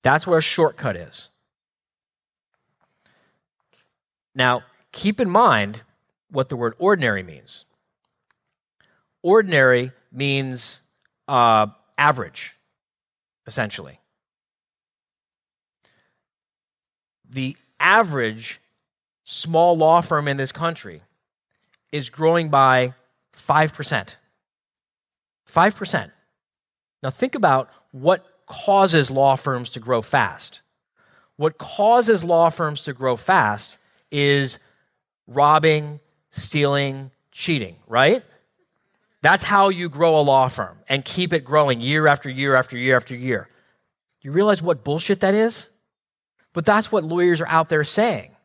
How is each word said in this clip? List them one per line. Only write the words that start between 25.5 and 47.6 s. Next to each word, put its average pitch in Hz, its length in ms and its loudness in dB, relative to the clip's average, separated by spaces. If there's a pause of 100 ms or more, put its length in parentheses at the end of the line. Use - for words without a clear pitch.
Five 196 220 2
percent. 131 340 -8 (920)
Now 131 100 -6
think 262 260 -6
about 139 340 2 (220)
what 160 340 0 (220)
causes 175 600 2
law 135 280 2
firms 123 340 -8
to - 80 -14
grow 117 240 -2
fast. - 600 -4 (760)
What 151 220 -4
causes 220 680 0
law 170 260 2
firms 151 340 -6
to 143 80 -10
grow 127 240 -2
fast 113 600 -2 (320)
is 143 480 0 (680)
robbing, 151 720 2 (300)
stealing, 139 840 -4 (180)
cheating, 113 460 -6 (100)
right? 139 380 2 (960)
That's 175 220 2
how 196 240 2
you 175 200 -4
grow 156 300 2
a 147 40 4
law 135 260 4
firm 95 300 -8 (100)
and 135 160 -2
keep 170 280 -4
it 147 120 -2
growing 135 360 0
year 151 280 0
after 143 200 2
year 135 280 0
after 127 200 0
year 127 200 0
after 123 180 -4
year. 123 340 -6 (720)
You 135 100 -12
realize 196 280 2
what 165 220 -2
bullshit 165 380 -2
that 196 160 2
is? - 340 -2 (840)
But 165 120 -6
that's 214 260 2
what 190 140 0
lawyers 175 360 0
are 170 60 -4
out 160 220 0